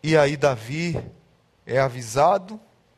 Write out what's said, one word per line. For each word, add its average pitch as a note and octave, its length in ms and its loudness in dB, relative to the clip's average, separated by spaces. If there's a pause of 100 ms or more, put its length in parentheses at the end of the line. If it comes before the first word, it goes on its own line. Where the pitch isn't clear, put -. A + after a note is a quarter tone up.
E D#3 140 2
aí D3 200 4
Davi C#3 640 -2 (640)
é B2 140 -2
avisado, C#3 800 0 (380)